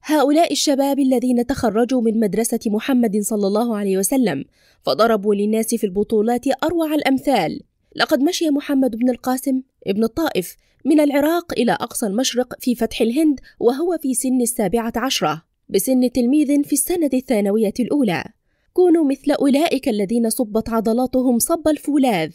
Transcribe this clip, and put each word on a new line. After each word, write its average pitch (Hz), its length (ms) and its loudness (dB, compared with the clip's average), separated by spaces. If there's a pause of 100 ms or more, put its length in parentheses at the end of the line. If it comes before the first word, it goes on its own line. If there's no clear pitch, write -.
هؤلاء 294 500 2
الشباب 277 460 0
الذين 254 480 2
تخرجوا 240 560 0
من 220 180 0
مدرسة 226 460 -2
محمد 226 540 0
صلى 208 260 -2
الله 214 300 0
عليه 196 220 -2
وسلم، 196 460 0 (380)
فضربوا 208 520 2
للناس 214 400 -2
في 226 100 -2
البطولات 220 600 0 (200)
أروع 320 300 -2
الأمثال. 262 680 0 (360)
لقد 240 240 0
مشي 320 300 0
محمد 277 460 0
بن 247 140 0
القاسم 262 520 -4 (240)
ابن 202 180 0
الطائف 226 520 -4 (280)
من 302 160 4
العراق 294 520 0
إلى 247 200 0
أقصى - 340 -4
المشرق 240 540 -2
في 247 140 0
فتح - 260 -4
الهند 269 400 2 (200)
وهو 311 420 0
في 262 120 -2
سن 254 260 0
السابعة 226 560 -2
عشرة، 185 460 -2 (260)
بسن 254 440 0
تلميذ 285 520 2
في - 80 -4
السنة 320 420 0
الثانوية 208 680 0
الأولى. 220 440 0 (480)
كونوا 339 320 4
مثل 277 280 0
أولئك 277 560 2
الذين 220 420 0
صبت 208 380 -2
عضلاتهم 233 680 0
صب 330 300 0
الفولاذ 262 680 0